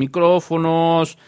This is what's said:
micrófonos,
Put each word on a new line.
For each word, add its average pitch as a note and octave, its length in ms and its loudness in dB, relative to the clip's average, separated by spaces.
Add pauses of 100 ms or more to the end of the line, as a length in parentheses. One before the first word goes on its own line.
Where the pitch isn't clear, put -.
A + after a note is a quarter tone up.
(480)
micrófonos, E3 680 0 (100)